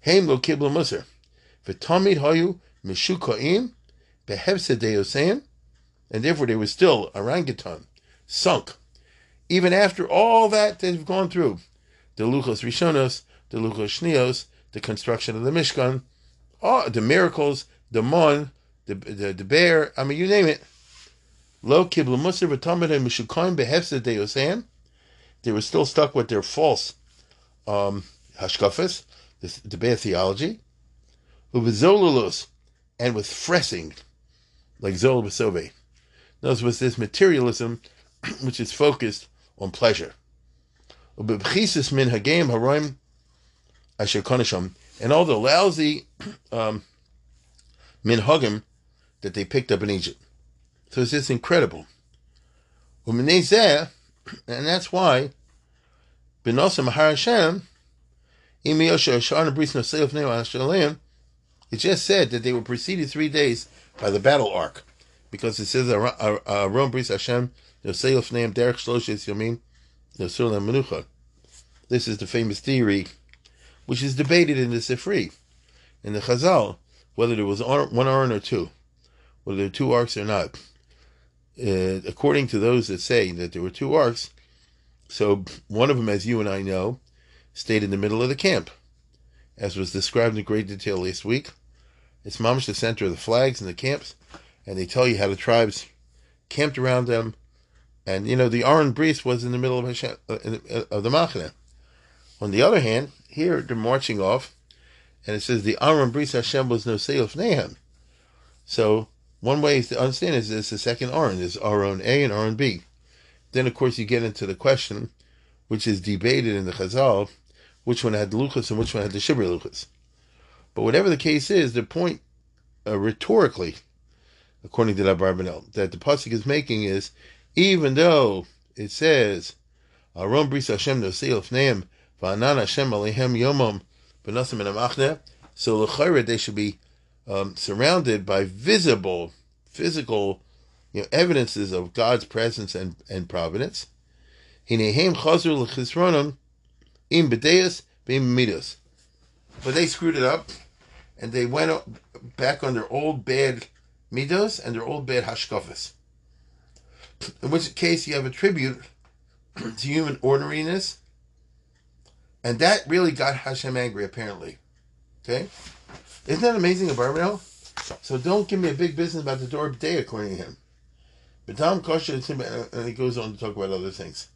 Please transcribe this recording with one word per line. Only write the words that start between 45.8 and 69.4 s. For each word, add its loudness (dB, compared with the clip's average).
<clears throat> -16
um, -4
minhagim 2
that -8
they -4
picked -2
up 2
in -2
Egypt. -4
So -2
it's -2
just -4
incredible. 0
U'minei 4
zeh, 6
<clears throat> -18
and -6
that's -2
why, 2
B'nosim 2
Har 4
Hashem, 2
Im 2
Yosher 4
Ashar 2
Bris -2
Noseif 0
Neim -2
Asher -2
Aleim, 2
it -6
just 0
said 4
that -4
they 0
were -2
preceded -4
three -2
days 0
by 0
the 0
battle 4
ark, -4
because -6
it -4
says, 0
"Ar-, 2
Ar-, 0
Aron 0
Bris -4
Hashem -2
Noseif 0
Neim -2
Derech 2
Shloshes -4
Yomim -4